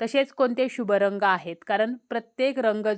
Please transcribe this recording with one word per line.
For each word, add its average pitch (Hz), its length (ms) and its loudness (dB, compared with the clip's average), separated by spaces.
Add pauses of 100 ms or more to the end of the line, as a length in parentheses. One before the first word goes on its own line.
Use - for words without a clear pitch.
तसेच 269 300 0
कोणते 254 380 0
शुभ 208 220 -4
रंग 202 320 2
आहेत, 180 320 0 (120)
कारण 220 260 0 (160)
प्रत्येक 254 500 -4
रंग 214 280 0 (100)